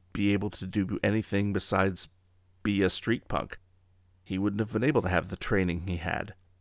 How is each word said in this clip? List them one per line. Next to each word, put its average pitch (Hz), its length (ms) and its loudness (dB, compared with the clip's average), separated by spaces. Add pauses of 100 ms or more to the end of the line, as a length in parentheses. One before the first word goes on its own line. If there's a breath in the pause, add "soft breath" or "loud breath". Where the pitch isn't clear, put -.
(140)
be 101 200 2
able 101 160 0
to - 160 -10
do 95 380 -2
anything 101 500 0
besides 95 560 0 (540)
be 101 180 2
a 92 80 6
street - 380 0
punk. - 320 -6 (640)
He 92 140 -4
wouldn't 101 220 0
have 110 140 -2
been 110 100 0
able 135 200 4
to 90 60 0
have 90 200 2
the 92 60 -6
training 90 460 0
he 90 160 -4
had. - 360 -6 (280)